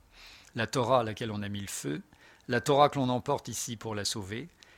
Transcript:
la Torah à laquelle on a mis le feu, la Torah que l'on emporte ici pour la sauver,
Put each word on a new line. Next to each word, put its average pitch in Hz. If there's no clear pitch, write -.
la 113
Torah 127
à 117
laquelle 107
on 104
a 101
mis 101
le 98
feu, 147
la 120
Torah 143
que 143
l'on 127
emporte 127
ici 117
pour 110
la 101
sauver, 110